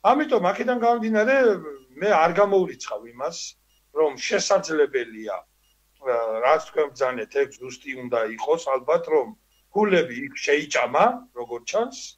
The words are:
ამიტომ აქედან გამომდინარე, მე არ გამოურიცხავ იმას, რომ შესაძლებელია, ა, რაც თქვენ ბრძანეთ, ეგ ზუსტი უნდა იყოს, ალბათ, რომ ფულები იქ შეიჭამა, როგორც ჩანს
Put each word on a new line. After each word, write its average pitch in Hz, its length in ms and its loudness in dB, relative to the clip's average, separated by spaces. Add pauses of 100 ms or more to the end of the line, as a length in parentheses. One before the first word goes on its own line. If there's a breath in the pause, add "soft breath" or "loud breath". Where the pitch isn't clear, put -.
ამიტომ 247 420 4
აქედან 240 340 0
გამომდინარე, 226 560 2 (560)
მე 185 180 -2
არ 165 220 4
გამოურიცხავ 185 720 0
იმას, 131 340 -10 (560)
რომ 147 220 0
შესაძლებელია, 131 1200 -2
ა, - 800 -8 (220)
რაც 143 260 4
თქვენ 151 240 -2
ბრძანეთ, 127 460 -6
ეგ 139 160 0
ზუსტი 131 480 -14
უნდა 123 300 -2
იყოს, 147 360 -4
ალბათ, 143 420 -2
რომ 147 220 0 (460)
ფულები 185 460 0
იქ 139 160 -12
შეიჭამა, 147 680 0 (260)
როგორც 120 360 -12
ჩანს 240 320 -4 (200)